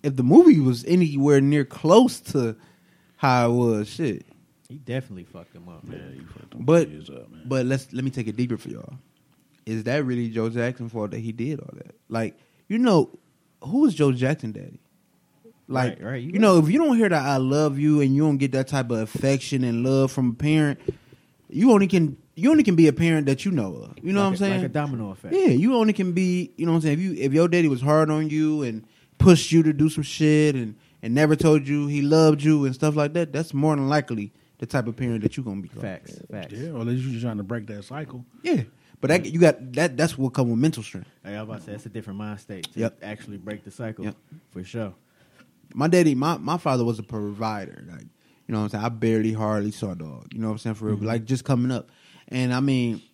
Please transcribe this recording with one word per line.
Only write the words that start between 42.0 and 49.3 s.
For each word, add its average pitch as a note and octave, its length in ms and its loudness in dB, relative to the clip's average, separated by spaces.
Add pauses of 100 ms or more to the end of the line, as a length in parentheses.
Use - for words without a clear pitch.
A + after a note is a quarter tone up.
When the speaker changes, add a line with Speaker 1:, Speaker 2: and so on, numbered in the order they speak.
Speaker 2:
mind G#2+ 220 -10
state F#2 320 -16
to G#2+ 80 -10
Speaker 1:
Yep. A2+ 220 -4
Speaker 2:
actually G#2 340 -16
break G2+ 260 -14
the G2+ 80 -20
cycle. A2 340 -12
Speaker 1:
Yep. G#2 120 -10 (340)
Speaker 2:
For F#2 140 -14
sure. G#2 300 -10 (760)
Speaker 1:
My C#3+ 140 -4
daddy, E3+ 300 4
my, D3 200 -2
my C3 220 -4
father C3 260 -2
was A2+ 140 -2
a A2 60 -14
provider. G#2 840 -8
Like, E2 140 -18
you - 60 -20 (440)
know G#2+ 60 -2
what G#2+ 60 -2
I'm G#2 60 -4
saying? G#2+ 140 -6
I A#2 40 0
barely A2 440 0